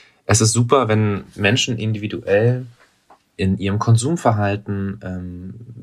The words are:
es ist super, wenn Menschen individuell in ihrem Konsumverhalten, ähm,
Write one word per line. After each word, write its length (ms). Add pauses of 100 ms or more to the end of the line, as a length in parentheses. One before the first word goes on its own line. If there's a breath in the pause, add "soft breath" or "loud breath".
(260 loud breath)
es 160
ist 100
super, 360
wenn 360 (120)
Menschen 420
individuell 880 (720 soft breath)
in 200
ihrem 200
Konsumverhalten, 1200
ähm, 520 (280)